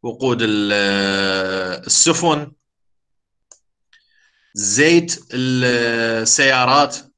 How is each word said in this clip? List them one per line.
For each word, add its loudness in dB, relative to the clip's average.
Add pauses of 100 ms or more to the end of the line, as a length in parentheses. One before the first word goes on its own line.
وقود -2
ال-، 0
آه، -2
السفن، 0 (2000)
زيت 0
السيارات 0 (200)